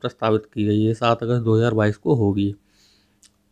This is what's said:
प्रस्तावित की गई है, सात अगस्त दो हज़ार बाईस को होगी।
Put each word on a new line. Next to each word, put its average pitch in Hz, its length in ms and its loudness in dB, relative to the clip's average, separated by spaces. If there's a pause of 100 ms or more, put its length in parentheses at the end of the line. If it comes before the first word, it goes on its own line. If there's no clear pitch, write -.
प्रस्तावित 110 460 -2
की 107 180 -6
गई 104 180 2
है, 110 120 0
सात 117 280 0
अगस्त 117 220 -2
दो 110 120 2
हज़ार 117 180 0
बाईस 107 220 0
को 156 180 -2
होगी। 101 400 0 (960)